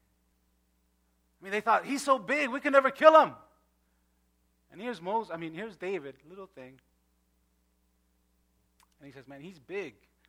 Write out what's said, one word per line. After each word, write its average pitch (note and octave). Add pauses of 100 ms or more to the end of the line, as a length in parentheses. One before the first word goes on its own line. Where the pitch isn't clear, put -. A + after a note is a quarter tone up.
(1400)
I -
mean, F#3+
they G#3
thought, G#3+
"He's C#4
so C4+
big, C4
we C#4
can D4
never C4+
kill D#4
him." C4 (1400)
And F3
here's A3+
Moses, G3+
I E3
mean, E3
here's G3
David, E3 (140)
little F#3+
thing. C3 (2250)
And C#3+
he C#3
says, B2+
"Man, C#3
he's F3
big. D#3+ (340)